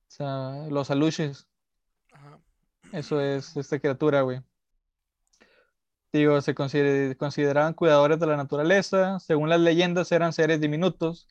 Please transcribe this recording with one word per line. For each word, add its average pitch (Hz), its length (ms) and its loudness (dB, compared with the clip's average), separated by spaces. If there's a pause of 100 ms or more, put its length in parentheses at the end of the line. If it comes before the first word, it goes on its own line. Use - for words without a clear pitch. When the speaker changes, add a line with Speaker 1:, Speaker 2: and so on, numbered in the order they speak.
Speaker 1:
sea, 135 600 -10
los 143 200 -2
aluches. 147 560 -2 (680)
Speaker 2:
Ajá. 147 280 -20 (520)
Speaker 1:
Eso 151 280 -6
es 139 360 -6
esta 143 220 -6
criatura, 139 440 0
güey. 127 200 -4 (1700)
Digo, 147 280 4
se 139 140 -4
consider-, 139 640 0
consideraban 147 580 0
cuidadores 151 440 4
de 165 80 -2
la 151 100 0
naturaleza. 185 840 0
Según 151 280 0
las 170 120 4
leyendas, 175 500 2
eran 170 220 2
seres 156 280 0
diminutos 165 720 -4